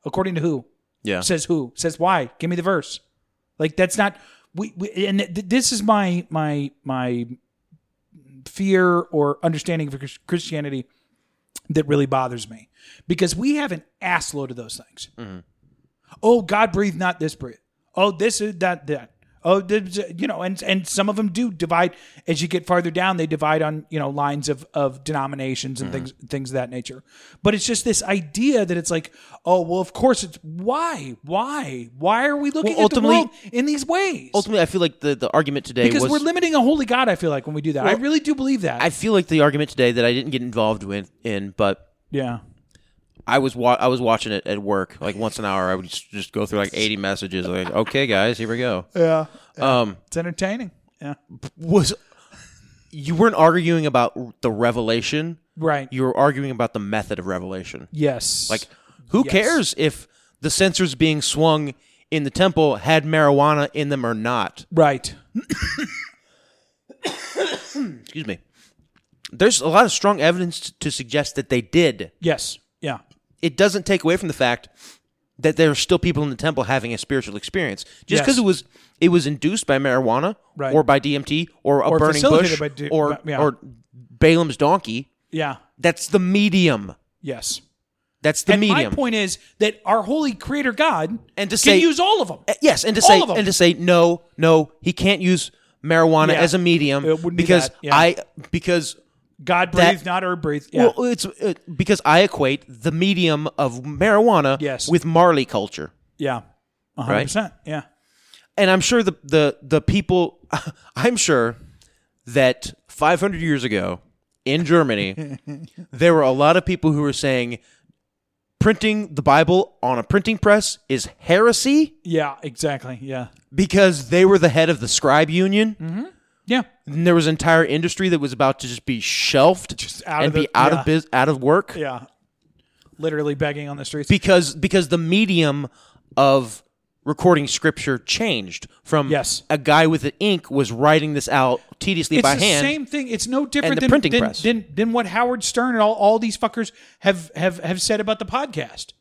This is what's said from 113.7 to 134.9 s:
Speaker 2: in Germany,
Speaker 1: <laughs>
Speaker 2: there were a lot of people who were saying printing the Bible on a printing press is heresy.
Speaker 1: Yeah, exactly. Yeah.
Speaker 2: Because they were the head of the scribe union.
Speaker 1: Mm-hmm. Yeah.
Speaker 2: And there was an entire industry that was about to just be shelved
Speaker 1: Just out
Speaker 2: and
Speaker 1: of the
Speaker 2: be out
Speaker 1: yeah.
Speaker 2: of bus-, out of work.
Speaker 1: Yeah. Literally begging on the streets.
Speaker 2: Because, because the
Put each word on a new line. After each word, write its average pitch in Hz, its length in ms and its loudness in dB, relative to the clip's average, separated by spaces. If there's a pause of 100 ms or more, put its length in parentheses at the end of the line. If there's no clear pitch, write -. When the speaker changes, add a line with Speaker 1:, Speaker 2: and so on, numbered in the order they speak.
Speaker 2:
in 151 200 0
Germany, 139 720 0 (260)
Speaker 1:
<laughs> - 260 -20
Speaker 2:
there 165 240 4
were 156 80 4
a 131 80 4
lot 143 260 4
of 180 80 2
people 165 280 0
who 147 100 0
were 143 100 0
saying 123 460 -2 (1000)
printing 214 580 0
the 156 60 -6
Bible 160 600 4
on - 160 0
a - 60 -4
printing 208 340 0
press 208 400 2 (100)
is 131 200 -2 (100)
heresy. 240 760 2 (100)
Speaker 1:
Yeah, 151 400 -2
exactly. 131 580 -6
Yeah. 131 240 -8 (260)
Speaker 2:
Because 180 580 4
they 180 140 6
were 196 140 6
the 156 120 6
head 160 200 4
of 147 80 0
the 113 80 -6
scribe 151 440 2
union. 196 500 0
Speaker 1:
Mm-hmm. 165 220 -8 (440)
Yeah. 240 160 0 (240)
Speaker 2:
And 151 180 -2
there 175 120 6
was 160 100 4
an 160 40 2
entire 165 340 4
industry 170 460 -2
that 165 100 2
was 139 120 -4
about 131 280 0
to 127 80 -10
just 120 180 -10
be 120 140 -4
shelved - 760 2
Speaker 1:
Just - 300 -12
out 156 160 -2
Speaker 2:
and 151 60 2
Speaker 1:
of 151 60 -2
the 156 80 2
Speaker 2:
be 139 120 -2
out 131 180 4
Speaker 1:
yeah. 165 80 0
Speaker 2:
of 127 60 -4
bus-, 156 260 0
out 127 160 2
of 135 140 -2
work. 160 340 2
Speaker 1:
Yeah. 143 280 -8 (920)
Literally 151 360 -2
begging 147 340 -4
on 143 80 -12
the 139 80 -14
streets. 147 240 -8
Speaker 2:
Because, 185 460 2
because 175 340 0
the 170 100 0